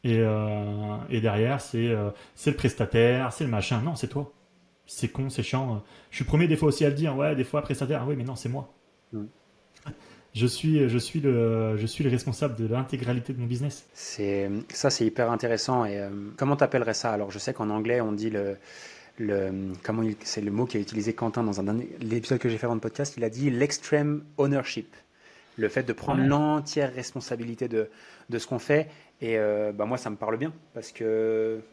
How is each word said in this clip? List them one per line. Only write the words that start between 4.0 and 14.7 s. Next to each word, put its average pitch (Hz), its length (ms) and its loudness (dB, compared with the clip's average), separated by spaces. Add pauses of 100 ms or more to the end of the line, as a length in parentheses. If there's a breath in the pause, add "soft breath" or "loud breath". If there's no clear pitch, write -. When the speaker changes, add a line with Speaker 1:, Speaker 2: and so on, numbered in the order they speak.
Speaker 1:
toi. 143 260 -6 (540)
C'est - 220 -4
con, 135 200 -4
c'est 127 140 -2
chiant. 127 400 -2 (260 loud breath)
Je - 60 -16
suis - 80 -2
le - 40 -2
premier 160 200 6
des 156 80 6
fois 151 140 4
aussi 147 160 4
à 147 40 6
le 139 60 0
dire. 147 200 0
Ouais, 147 200 2
des 131 80 0
fois, 147 180 0
prestataire. 135 420 -2
Ah - 40 -2
oui, 147 80 0
mais 123 80 -4
non, 127 120 -6
c'est 120 140 -6
moi. 131 240 -6 (400)
Speaker 2:
Mm. 107 120 -6 (1080 loud breath)
Speaker 1:
Je 117 140 2
suis, 147 420 4
je 120 80 2
suis 139 220 -2
le, 113 580 4
je 107 80 0
suis 131 180 -2
le 139 60 4
responsable 123 460 0
de 113 120 -2
l'intégralité 123 680 -2
de 123 60 -6
mon 120 60 -2
business. 127 480 -4
Speaker 2:
C'est, 101 560 -2 (200)
ça, - 200 2